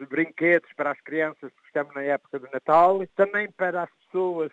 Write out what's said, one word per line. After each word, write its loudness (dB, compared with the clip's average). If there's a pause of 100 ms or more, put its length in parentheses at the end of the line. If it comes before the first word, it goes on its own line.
brinquedos 0
para -4
as -10
crianças, -6
porque -20
estamos -6
na -8
época -4
do -12
Natal, 4 (140)
também 0
para -2
as -10 (160)
pessoas -4